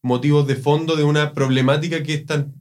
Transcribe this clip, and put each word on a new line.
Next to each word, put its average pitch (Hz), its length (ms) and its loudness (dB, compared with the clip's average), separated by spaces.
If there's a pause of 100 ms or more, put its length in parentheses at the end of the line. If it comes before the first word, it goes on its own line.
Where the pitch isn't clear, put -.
motivos 135 440 2
de 131 100 0
fondo 160 400 0
de 151 80 0
una 147 300 0
problemática 143 680 0
que 151 100 -6
estas 147 320 -4 (160)